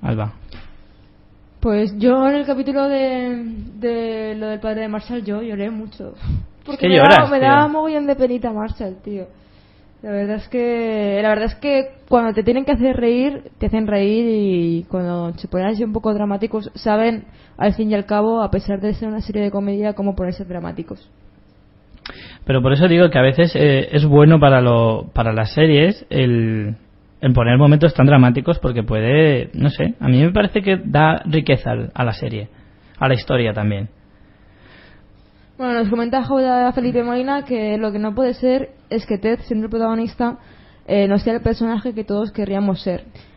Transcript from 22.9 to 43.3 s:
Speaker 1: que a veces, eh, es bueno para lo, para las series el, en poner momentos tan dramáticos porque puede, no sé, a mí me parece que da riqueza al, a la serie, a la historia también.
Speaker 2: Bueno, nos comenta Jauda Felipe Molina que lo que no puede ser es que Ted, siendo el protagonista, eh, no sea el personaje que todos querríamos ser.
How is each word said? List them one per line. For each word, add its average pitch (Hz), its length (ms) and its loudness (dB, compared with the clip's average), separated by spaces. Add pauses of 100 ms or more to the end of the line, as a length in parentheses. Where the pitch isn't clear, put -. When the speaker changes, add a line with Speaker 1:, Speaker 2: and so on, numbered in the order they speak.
Speaker 1:
que 139 80 0
a 123 40 4
veces, 135 340 2
eh, 147 360 2
es 147 120 2
bueno 151 340 8
para 139 220 6
lo, 117 520 2
para 113 200 0
las 110 220 -2
series 156 560 4
el, 113 680 0 (440)
en 131 120 2
poner 120 260 4
momentos 147 360 6
tan 135 120 4
dramáticos 135 520 4
porque 120 240 -4
puede, 123 720 2
no 143 160 0
sé, 214 300 -4
a - 80 0
mí 127 140 6
me 170 100 4
parece 202 300 0
que 190 220 0
da 151 400 2
riqueza 147 460 0
al, 113 240 -6
a 127 100 -2
la 113 80 -2
serie, 113 360 -8 (500)
a 139 100 0
la 135 60 2
historia 120 380 -2
también. 104 360 -4 (1700)
Speaker 2:
Bueno, 254 160 -4
nos 233 140 0
comenta 233 340 -2
Jauda 247 500 0
Felipe 240 300 -2
Molina 254 420 -4
que 214 340 -4
lo 214 120 -2
que 208 80 -6
no 214 160 -4
puede 247 200 0
ser 254 360 -2 (200)
es 220 160 -4
que 214 100 -2
Ted, 220 300 -2
siendo 214 200 -4
el 208 40 -10
protagonista, 226 680 -4 (480)
eh, 202 220 2
no 196 100 2
sea 226 160 0
el 233 60 -4
personaje 226 540 -4
que 214 100 -8
todos 208 260 -4
querríamos 196 520 -4
ser. 180 220 -6 (320)